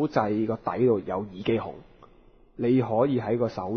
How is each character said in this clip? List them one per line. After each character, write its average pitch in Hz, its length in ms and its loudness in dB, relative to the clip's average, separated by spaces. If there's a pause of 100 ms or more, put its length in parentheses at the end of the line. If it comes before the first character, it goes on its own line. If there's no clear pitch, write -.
掣 107 380 0
個 110 100 -2
底 - 300 0
度 113 140 4
有 92 180 -4
耳 98 260 -10
機 113 140 2
孔， 95 160 -8 (840)
你 123 260 4
可 113 240 2
以 131 140 0
喺 110 180 -2
個 117 100 0
手 - 140 -10 (140)